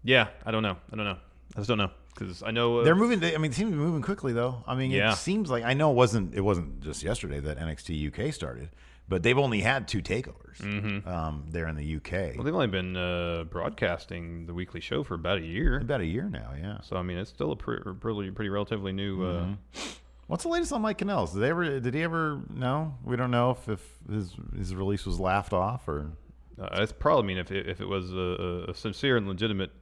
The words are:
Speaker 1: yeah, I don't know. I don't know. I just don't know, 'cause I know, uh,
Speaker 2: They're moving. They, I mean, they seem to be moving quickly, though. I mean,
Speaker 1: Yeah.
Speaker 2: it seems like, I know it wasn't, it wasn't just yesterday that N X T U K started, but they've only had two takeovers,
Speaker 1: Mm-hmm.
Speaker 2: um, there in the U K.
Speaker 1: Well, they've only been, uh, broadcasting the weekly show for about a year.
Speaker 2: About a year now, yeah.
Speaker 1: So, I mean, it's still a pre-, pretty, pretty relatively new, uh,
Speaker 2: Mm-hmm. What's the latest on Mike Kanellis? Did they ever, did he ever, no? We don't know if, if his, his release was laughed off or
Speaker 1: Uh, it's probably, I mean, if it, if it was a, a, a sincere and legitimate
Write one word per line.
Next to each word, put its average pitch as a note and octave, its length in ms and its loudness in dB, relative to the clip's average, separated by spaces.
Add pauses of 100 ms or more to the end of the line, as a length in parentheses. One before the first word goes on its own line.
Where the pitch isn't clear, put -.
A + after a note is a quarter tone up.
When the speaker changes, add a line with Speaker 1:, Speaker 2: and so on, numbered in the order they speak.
Speaker 1:
yeah, A#2 260 6 (160)
I A2 60 -4
don't A2 120 2
know. G2 140 0 (160)
I G#2+ 40 -8
don't G#2+ 80 -2
know. F#2+ 140 -2 (360)
I - 40 -6
just G#2 100 -4
don't A2+ 100 4
know, G2 120 4 (240)
'cause F#2 300 -8
I A2 80 -2
know, A#2+ 260 4
uh, A#2+ 60 4
Speaker 2:
They're D#3+ 100 10
moving. A3 260 6
They, E3 140 2
I D#3 40 0
mean, D#3 120 2
they A#2 60 -4
seem G#3+ 140 2
to E3 60 0
be D3 60 2
moving D#3+ 200 2
quickly, D3 300 -2
though. A#2+ 340 0
I - 80 -4
mean, C3 160 0
Speaker 1:
Yeah. G#2+ 220 4
Speaker 2:
it G2 40 2
seems F#3+ 340 0
like, A#2+ 140 0
I B2 100 2
know D3+ 160 6
it C3 40 4
wasn't, A2+ 400 6
it G2 80 2
wasn't F2 380 2
just D2 220 -8
yesterday D2 380 -2
that D2 180 -4
N D#2+ 100 -4
X D2+ 140 -8
T F2 120 -6
U D2 160 -2
K C3 200 -2
started, C2+ 400 -8 (380)
but F#2 160 2
they've B2 120 8
only B2+ 260 4
had B2 260 2
two G2+ 120 0
takeovers, - 580 -6
Speaker 1:
Mm-hmm. G2+ 500 -4
Speaker 2:
um, D#2+ 400 -4
there E2 180 -4
in D#2+ 80 -4
the D2 100 -4
U D#2 160 -2
K. E2+ 360 -4
Speaker 1:
Well, A#2+ 80 -6
they've D3+ 100 -2
only D3 140 2
been, F#2 280 -2
uh, F2 540 -2
broadcasting E2+ 960 -2
the E2+ 80 -8
weekly F2+ 260 -6
show C3+ 220 -2
for C3 120 -4
about F2 240 0
a E2 60 -4
year. B2 340 2
Speaker 2:
About B2 220 0
a E2+ 60 0
year B2 240 -2
now, A#1 260 -8
yeah. G2 260 -8
Speaker 1:
So, - 140 -6
I F2+ 60 0
mean, F2+ 160 -4
it's G2+ 120 -6
still - 200 -2
a - 60 -2
pre-, - 240 -4 (200)
pretty, G#2 300 -2
pretty G#2 200 -4
relatively G2+ 420 -2
new, F#2+ 320 -2
uh, F2 180 0
Speaker 2:
Mm-hmm. F#2 120 -2 (720)
What's - 160 -4
the E4+ 60 -2
latest E4+ 220 0
on A3 100 0
Mike G#3+ 160 0
Kanellis? D#3 340 0
Did G2 80 -2
they B2+ 100 4
ever, D#3+ 300 0
did A#2+ 120 0
he D#3 120 0
ever, D#3+ 440 -2
no? C3+ 540 -2
We B2 140 -2
don't B2 160 2
know B2 180 6
if, A#2+ 180 -4
if - 300 -6 (100)
his, G2+ 240 -2 (240)
his F#2 200 -4
release G2 280 0
was F2+ 140 0
laughed F#2+ 340 2
off G2+ 360 0
or D2 240 -4 (440)
Speaker 1:
Uh, F#2 120 -8 (140)
it's A2 100 0
probably, D3 320 4
I - 20 0
mean, F#2 120 -2
if F2 120 -6
it, F#2+ 180 -2
if F#2 120 -6
it G2 80 -6
was F#2 240 -2
a, F2+ 560 -2
a, - 20 -6
a F2 40 -6
sincere B2 420 2
and G#2 100 2
legitimate G2 560 0